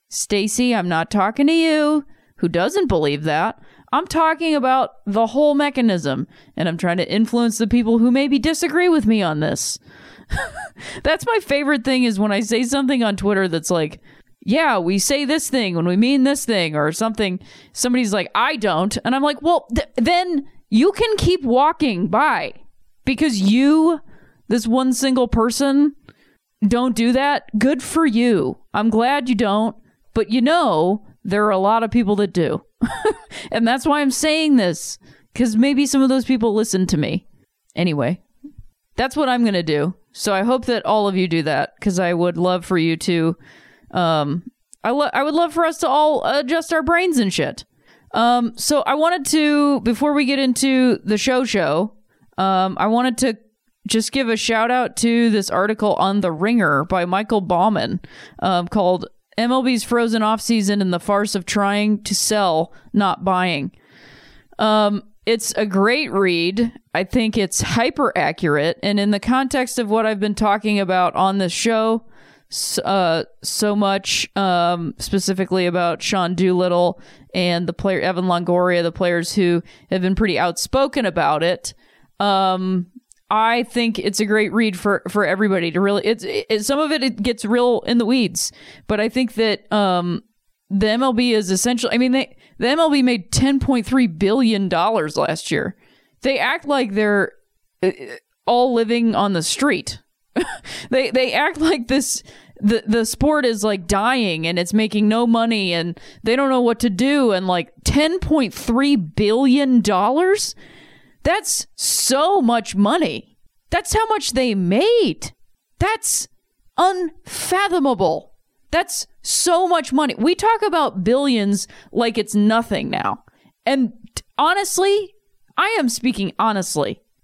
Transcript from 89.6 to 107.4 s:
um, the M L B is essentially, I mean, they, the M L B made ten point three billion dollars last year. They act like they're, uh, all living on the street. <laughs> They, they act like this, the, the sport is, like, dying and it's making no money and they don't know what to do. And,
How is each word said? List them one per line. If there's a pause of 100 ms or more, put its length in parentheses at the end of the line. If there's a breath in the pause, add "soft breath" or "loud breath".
um, (460)
the
M
L
B
is
essentially,
I
mean,
they, (220 soft breath)
the
M
L
B
made
ten
point
three
billion
dollars
last
year. (460 soft breath)
They
act
like
they're, (500)
uh, (540)
all
living
on
the
street. (340)
<laughs> (480 loud breath)
They,
they
act
like
this, (400 loud breath)
the,
the
sport
is,
like,
dying
and
it's
making
no
money
and (240 loud breath)
they
don't
know
what
to
do.
And,